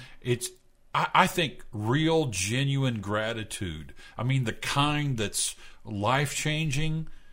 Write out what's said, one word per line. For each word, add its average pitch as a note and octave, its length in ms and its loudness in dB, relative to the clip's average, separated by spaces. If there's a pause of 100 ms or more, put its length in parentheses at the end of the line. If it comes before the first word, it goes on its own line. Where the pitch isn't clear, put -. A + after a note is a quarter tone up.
(200)
It's, A#2+ 280 -2 (460)
I, D3 180 2
I F3+ 140 8
think - 460 -2
real, D3+ 540 2
genuine B2 720 0
gratitude, G#2 960 -4 (220)
I A2 60 -4
mean, C3 220 2
the A2 80 0
kind D3 640 0
that's - 380 -2 (280)
life-changing, D3 1200 0 (240)